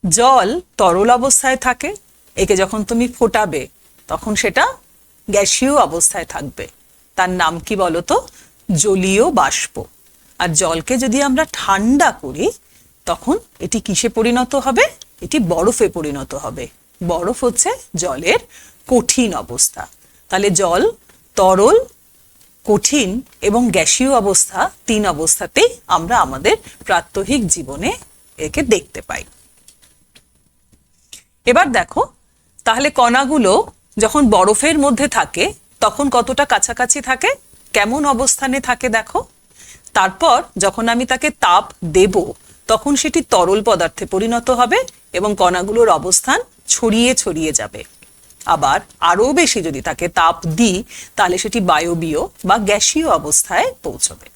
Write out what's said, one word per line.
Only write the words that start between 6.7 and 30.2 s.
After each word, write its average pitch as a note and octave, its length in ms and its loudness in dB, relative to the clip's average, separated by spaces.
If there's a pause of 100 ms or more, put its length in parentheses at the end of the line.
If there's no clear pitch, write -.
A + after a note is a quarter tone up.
তার F#3 120 2 (120)
নাম E3 120 2 (120)
কি - 80 -4 (100)
বলো E3+ 180 -2 (100)
তো? F4+ 60 2 (520)
জলীয় F#3+ 560 2 (160)
বাষ্প। - 340 -2 (640)
আর F3 100 -2 (120)
জলকে E3 320 -2 (100)
যদি B3+ 140 -2 (100)
আমরা C4+ 160 0 (160)
ঠান্ডা A3+ 500 2 (140)
করি D3 220 -6 (600)
তখন A#3 280 -2 (300)
এটি - 200 -4
কিসে G#3+ 320 -2
পরিণত A#3+ 360 0 (120)
হবে? C4+ 180 2 (420)
এটি D4+ 120 -2 (140)
বরফে G3 360 2 (100)
পরিণত C#3+ 340 -8 (120)
হবে। B2 220 -10 (360)
বরফ F3 440 -2
হচ্ছে A#3+ 240 0 (340)
জলের E3 360 -2 (480)
কঠিন A#3+ 420 0 (140)
অবস্থা। - 400 -4 (460)
তাহলে G3+ 200 0 (120)
জল F3+ 200 2 (560)
তরল, G3 400 4 (880)
কঠিন G#3+ 440 0 (380)
এবং G#3+ 140 2 (140)
গ্যাসীয় B3+ 360 0 (100)
অবস্থা, G3 380 -2 (300)
তিন G#3+ 120 2 (120)
অবস্থাতেই F3 560 0 (260)
আমরা E3+ 200 -2 (100)
আমাদের C3+ 300 -2 (320)
প্রাত্যহিক G3 540 -2 (140)
জীবনে D3+ 340 -8 (500)
একে D#3 220 -6 (120)
দেখতে - 340 -4
পাই। - 160 -10 (2250)